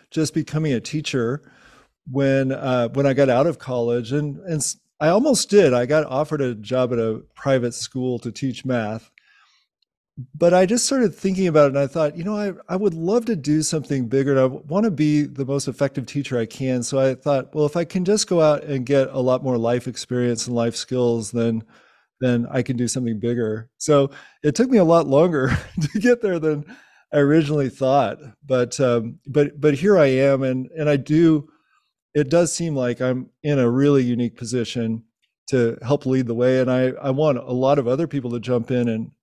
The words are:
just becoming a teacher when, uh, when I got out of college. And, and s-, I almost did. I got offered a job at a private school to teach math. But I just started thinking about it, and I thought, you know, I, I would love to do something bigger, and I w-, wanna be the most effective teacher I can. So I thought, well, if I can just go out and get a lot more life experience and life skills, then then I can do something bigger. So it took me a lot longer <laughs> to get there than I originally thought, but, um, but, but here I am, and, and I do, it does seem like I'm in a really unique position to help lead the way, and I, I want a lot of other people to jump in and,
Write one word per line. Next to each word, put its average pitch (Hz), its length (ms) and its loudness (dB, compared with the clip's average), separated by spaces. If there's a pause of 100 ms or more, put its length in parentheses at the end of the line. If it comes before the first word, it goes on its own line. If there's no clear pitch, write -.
(100)
just 156 240 -2
becoming 156 380 -2
a 117 80 -2
teacher 139 640 -4 (680)
when, 135 400 0
uh, 127 380 -2
when 139 180 0
I 139 60 2
got 135 160 4
out 127 180 4
of 160 140 -4
college. 120 500 -4
And, 147 280 -4
and 175 180 -6
s-, - 220 -6 (200)
I 151 120 2
almost 240 380 2
did. 190 240 6
I 123 140 2
got 151 200 2
offered 147 340 -4
a 123 160 -2
job 127 360 -2
at 120 60 -2
a 113 240 -2 (140)
private 127 360 0
school 127 460 -6
to 117 140 -10
teach 131 320 -8
math. 113 480 -6 (1200)
But 170 220 2
I 185 100 6
just 233 220 0
started 247 260 0
thinking 190 360 -2
about 151 160 6
it, 139 60 4
and 135 80 -2
I 139 100 0
thought, 151 280 -2
you 170 60 -12
know, 208 140 -6
I, 208 160 -4 (160)
I 180 80 -4
would 190 180 0
love 190 300 -2
to 233 100 -2
do 151 280 0
something 143 440 -4
bigger, 135 240 0
and 135 80 2
I 131 60 4
w-, 131 240 -2
wanna 202 240 0
be 151 300 2
the 135 220 -6
most 139 220 -4
effective 131 400 -4
teacher 135 320 -4
I 113 80 -2
can. 127 380 -4
So 135 160 -2
I 131 160 2
thought, 139 360 -2
well, 151 140 0
if 147 100 -2
I 170 80 0
can 180 200 -4
just 208 240 0
go 175 120 2
out 151 220 4
and 131 240 -4
get 135 240 2
a 135 80 -8
lot 127 240 0
more 127 160 -2
life 120 300 -2
experience 120 580 -4
and 120 80 -6
life 117 220 -2
skills, 117 560 -2
then 113 320 -2 (560)
then 120 300 0
I 131 120 -2
can 123 140 -4
do 120 120 -2
something 117 300 -4
bigger. 113 500 -4 (100)
So 139 320 2 (320)
it 147 120 0
took 254 160 0
me 247 80 4
a 180 60 6
lot 165 220 4
longer 143 500 2 (160)
<laughs> - 80 -6
to 156 200 -4
get 240 220 2
there 185 160 -2
than 151 260 -2 (480)
I - 60 2
originally 147 500 2
thought, 131 500 0 (260)
but, 123 360 -2
um, 120 460 0
but, 147 340 0
but 147 140 4
here 190 240 2
I 147 80 6
am, 135 360 2
and, 131 340 -4
and 151 140 0
I 147 60 2
do, 151 520 2 (640)
it 147 160 0
does 165 240 2
seem 165 220 -4
like 123 260 -2
I'm 127 300 -4 (120)
in 147 160 0
a 120 120 4
really 139 320 4
unique 120 340 -2
position 117 680 -4 (440)
to 117 340 0
help 139 240 -2
lead 131 200 0
the 117 80 -4
way, 127 260 2
and 127 100 0
I, 127 160 2 (140)
I 139 100 -4
want 139 280 0
a 127 140 -10
lot 131 260 2
of 123 80 0
other 139 220 -2
people 123 240 -6
to 120 80 -6
jump 117 300 -2
in 123 180 0
and, 113 220 -6 (120)